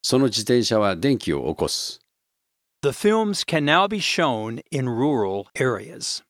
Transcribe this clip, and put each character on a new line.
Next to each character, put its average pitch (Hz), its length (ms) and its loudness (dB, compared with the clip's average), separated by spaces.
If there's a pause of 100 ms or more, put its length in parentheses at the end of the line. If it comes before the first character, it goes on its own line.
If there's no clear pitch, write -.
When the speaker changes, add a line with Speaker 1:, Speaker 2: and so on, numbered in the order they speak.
Speaker 1:
そ - 160 2
の 135 80 4
自 110 160 0
転 123 220 4
車 110 160 2
は 98 160 2
電 120 240 0
気 82 140 -2
を 67 180 -2
起 76 40 -2
こ 80 120 0
す。 - 320 -6 (840)
Speaker 2:
The 139 100 0
films 214 500 2
can 156 200 0
now 165 240 2
be 208 120 -4
shown 117 600 -2 (120)
in 131 180 -2
rural 113 640 0
areas. 120 760 -4